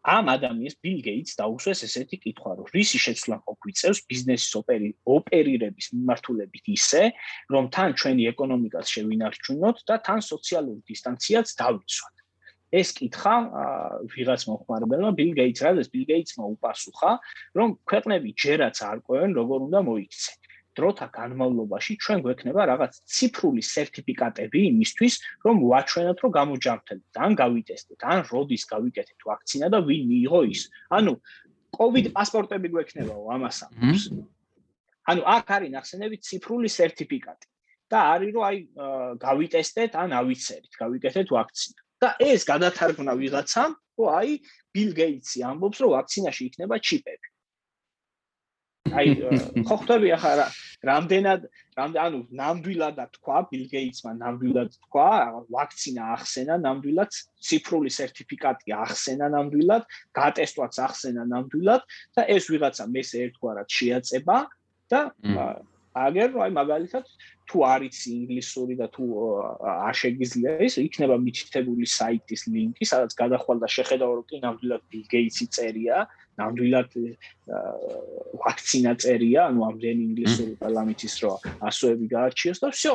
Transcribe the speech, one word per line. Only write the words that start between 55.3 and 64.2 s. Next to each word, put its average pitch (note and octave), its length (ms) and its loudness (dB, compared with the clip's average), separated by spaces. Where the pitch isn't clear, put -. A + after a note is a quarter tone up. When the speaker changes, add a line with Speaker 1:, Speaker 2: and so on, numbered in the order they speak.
Speaker 1:
ვაქცინა B2+ 640 -6
ახსენა C3 480 -4
ნამდვილად, C#3+ 540 0
ციფრული D#3 560 0
სერტიფიკატი C3 840 -6
ახსენა C3 540 -2
ნამდვილად, D3 560 4
გატესტვაც C#3+ 680 0
ახსენა B2+ 480 -4
ნამდვილად C#3+ 600 2
და - 160 0
ეს G3 240 4
ვიღაცა D3 380 0
მესე B2+ 360 -4
ერთგვარად A2+ 460 -6
შეაწება B2+ 720 0